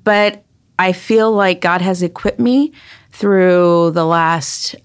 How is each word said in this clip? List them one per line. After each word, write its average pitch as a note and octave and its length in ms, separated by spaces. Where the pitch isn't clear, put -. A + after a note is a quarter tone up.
but G#3 400
I F#3 140
feel A3 400
like F#3+ 280
God F3+ 200
has F3+ 220
equipped F3+ 380
me C4 320
through F3+ 840
the E3 140
last, E3 680